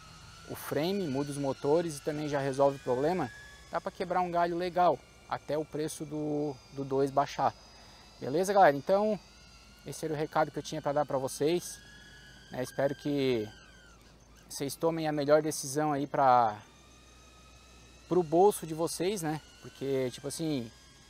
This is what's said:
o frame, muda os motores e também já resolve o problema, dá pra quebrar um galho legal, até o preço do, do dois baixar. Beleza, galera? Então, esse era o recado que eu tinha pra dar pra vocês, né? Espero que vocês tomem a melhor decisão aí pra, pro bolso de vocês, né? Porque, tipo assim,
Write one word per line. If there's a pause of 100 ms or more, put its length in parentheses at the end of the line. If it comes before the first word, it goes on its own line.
(500)
o
frame,
muda
os
motores
e
também
já
resolve
o
problema, (400)
dá
pra
quebrar
um
galho
legal, (320)
até
o
preço
do, (180)
do
dois
baixar. (680)
Beleza,
galera?
Então, (640)
esse
era
o
recado
que
eu
tinha
pra
dar
pra
vocês, (720)
né?
Espero
que (1000)
vocês
tomem
a
melhor
decisão
aí
pra, (1500)
pro
bolso
de
vocês,
né? (200)
Porque,
tipo
assim, (380)